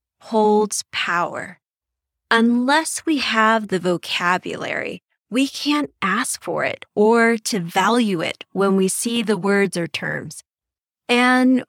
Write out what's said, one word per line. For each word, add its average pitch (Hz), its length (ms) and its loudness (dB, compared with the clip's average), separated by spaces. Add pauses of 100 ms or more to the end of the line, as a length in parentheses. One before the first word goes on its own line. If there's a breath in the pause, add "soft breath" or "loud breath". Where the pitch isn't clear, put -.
(220)
holds 214 680 2
power. 175 680 -4 (680)
Unless 247 760 2
we 311 120 0
have 220 520 2
the 185 100 -2
vocabulary, 180 1200 -4 (300)
we 262 160 0
can't 294 420 -2 (120)
ask 196 420 -4
for 151 220 -4
it - 280 -8
or 226 440 4
to 220 220 -4
value 196 600 2
it - 300 -6
when 190 240 2
we 190 140 4
see 233 340 -4
the 202 140 0
words 196 400 0
or 170 100 -4
terms. - 560 -8 (640)
And 254 600 4